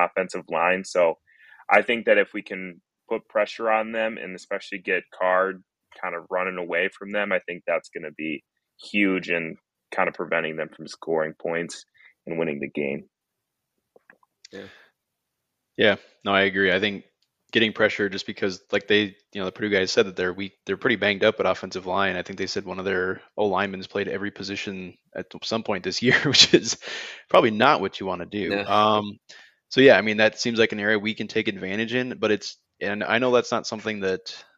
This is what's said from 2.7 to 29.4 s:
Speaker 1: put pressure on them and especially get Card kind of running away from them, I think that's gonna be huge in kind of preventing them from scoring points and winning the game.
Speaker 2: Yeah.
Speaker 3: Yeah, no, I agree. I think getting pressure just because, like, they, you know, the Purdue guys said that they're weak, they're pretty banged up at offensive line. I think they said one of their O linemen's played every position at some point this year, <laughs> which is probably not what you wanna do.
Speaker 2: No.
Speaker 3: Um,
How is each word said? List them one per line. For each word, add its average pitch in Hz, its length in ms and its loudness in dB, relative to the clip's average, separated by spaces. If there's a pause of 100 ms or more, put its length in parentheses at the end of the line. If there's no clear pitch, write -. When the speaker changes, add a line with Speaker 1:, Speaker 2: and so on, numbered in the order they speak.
Speaker 1:
put 113 200 -6
pressure 110 420 -2
on 110 220 0
them 113 260 -4
and 90 180 -10
especially 98 420 -10
get 90 340 -2
Card 92 520 2 (360)
kind 90 140 -6
of 82 160 -10
running 92 280 -2
away 87 300 -2
from 101 240 -14
them, 101 200 -2
I 90 80 2
think 87 260 -10
that's 82 220 -2
gonna 80 240 -12
be 78 320 -8 (360)
huge 95 500 0
in 82 260 -4 (340)
kind 92 180 0
of 82 60 -4
preventing 82 420 -4
them 78 120 -6
from 78 180 -18
scoring 80 540 -4
points 85 440 -6 (420)
and 82 120 -6
winning 78 220 -4
the 71 100 -8
game. 71 380 -6 (1400)
Speaker 2:
Yeah. 98 160 -14 (1080)
Speaker 3:
Yeah, 104 200 4 (280)
no, 101 80 -2
I 98 100 6
agree. 95 300 2
I 95 80 2
think 101 240 -2 (480)
getting 110 200 2
pressure 104 360 0
just 95 180 -8
because, 98 340 -4 (120)
like, 101 160 -2
they, 104 280 2 (160)
you 101 80 -8
know, 92 40 -4
the 92 80 -4
Purdue 104 180 -6
guys 95 220 2
said 113 140 4
that 92 100 -10
they're 90 180 -2
weak, 98 200 -10 (120)
they're 98 100 -2
pretty 123 200 0
banged 101 280 0
up 107 160 4
at 95 60 0
offensive 92 400 -4
line. 95 300 0
I 90 60 -4
think 92 160 -12
they 95 80 -4
said 98 180 -6
one 95 140 -10
of 92 60 -6
their 92 380 -2 (140)
O 107 100 0
linemen's 95 400 -2
played 101 220 -4
every 98 220 -6
position 95 640 -10 (180)
at 92 120 -10 (180)
some 113 180 -2
point 95 220 -4
this - 180 -4
year, 123 160 4
<laughs> - 60 -2
which - 280 4
is - 260 4 (520)
probably 151 220 6
not 123 280 4
what 95 200 -4
you 98 60 -8
wanna 90 200 -6
do. 95 240 -4
Speaker 2:
No. 101 140 -2
Speaker 3:
Um, 104 540 2 (520)